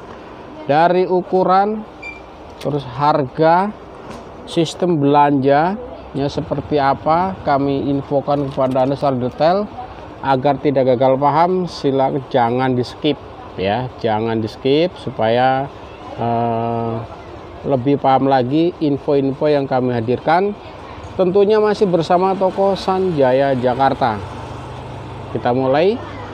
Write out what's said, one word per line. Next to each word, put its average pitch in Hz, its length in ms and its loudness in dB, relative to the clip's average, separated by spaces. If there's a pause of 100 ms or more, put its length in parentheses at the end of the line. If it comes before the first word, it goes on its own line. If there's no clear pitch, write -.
(680)
dari 175 400 4
ukuran, 185 720 2 (800)
terus 139 240 -4
harga, 160 880 2 (720)
sistem 170 560 0
belanjanya 143 1300 2
seperti 147 480 -4
apa, 156 640 2
kami 139 480 0
infokan 139 640 -2
kepada 131 320 2
Anda 139 80 0
secara 139 240 0
detail. 147 400 2 (640)
Agar 135 400 2
tidak 135 240 2
gagal 131 320 4
paham, 170 480 2
silakan 135 640 0
jangan 127 480 2
di 123 80 0
skip - 320 -2 (400)
ya, 107 400 -2
jangan 113 400 0
di 110 80 -2
skip 139 560 0
supaya, 131 640 2 (560)
eh, 117 720 -2 (720)
lebih 139 320 2
paham 135 320 2
lagi 139 480 2
info-info 143 720 0
yang 139 160 2
kami 127 240 0
hadirkan. 123 640 0 (640)
Tentunya 196 400 4
masih 214 320 2
bersama 180 480 2
toko 190 400 0
Sanjaya 139 800 2
Jakarta. 123 640 2 (1120)
Kita 127 160 -2
mulai, 135 480 2 (360)